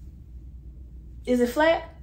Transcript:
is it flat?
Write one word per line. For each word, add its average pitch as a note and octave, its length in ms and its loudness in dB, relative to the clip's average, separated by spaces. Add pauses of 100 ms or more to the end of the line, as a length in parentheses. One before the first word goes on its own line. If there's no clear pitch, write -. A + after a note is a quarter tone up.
(1300)
is B3 140 4
it A#3+ 100 4
flat? D#4+ 520 4